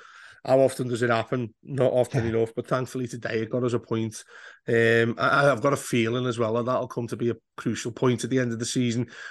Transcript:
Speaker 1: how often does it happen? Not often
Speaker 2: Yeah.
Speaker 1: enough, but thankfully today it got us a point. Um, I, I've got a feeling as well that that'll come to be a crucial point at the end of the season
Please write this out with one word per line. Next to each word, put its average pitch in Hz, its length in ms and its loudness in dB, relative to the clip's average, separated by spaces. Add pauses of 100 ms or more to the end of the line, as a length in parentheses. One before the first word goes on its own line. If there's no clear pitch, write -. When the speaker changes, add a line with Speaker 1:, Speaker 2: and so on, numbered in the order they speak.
(440)
Speaker 1:
how 131 160 6
often 127 280 2
does 117 140 -2
it 120 80 2
happen? 117 520 -2
Not 127 300 0
often 123 320 2
Speaker 2:
Yeah. 117 60 -2
Speaker 1:
enough, 113 240 0
but 120 120 -6
thankfully 127 420 -4
today 113 320 -4
it 113 100 -6
got 123 140 -2
us 120 80 0
a 120 60 0
point. 113 440 -4 (460)
Um, 117 500 4
I, 143 320 4
I've 113 120 -2
got 139 100 4
a 139 40 0
feeling 123 500 0
as 117 120 -4
well 113 160 0
that 117 120 0
that'll 123 200 -2
come 120 220 -6
to 113 80 -8
be 117 140 -2
a 113 60 -4 (200)
crucial 117 360 -4
point 123 320 0
at 113 60 -4
the 131 80 0
end 120 140 -2
of 113 60 -8
the 117 80 -4
season 120 400 0 (240)